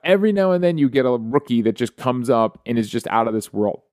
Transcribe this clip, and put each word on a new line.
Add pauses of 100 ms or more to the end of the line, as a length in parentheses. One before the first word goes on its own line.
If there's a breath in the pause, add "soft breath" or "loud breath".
every
now
and
then
you
get
a
rookie
that
just
comes
up
and
is
just
out
of
this
world. (100)